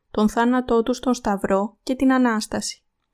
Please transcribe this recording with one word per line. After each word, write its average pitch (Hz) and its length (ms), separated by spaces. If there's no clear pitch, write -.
τον 214 180
θάνατό 240 540
του 247 120
στον 247 200
Σταυρό 202 680
και 269 120
την 262 180
Ανάσταση. 226 720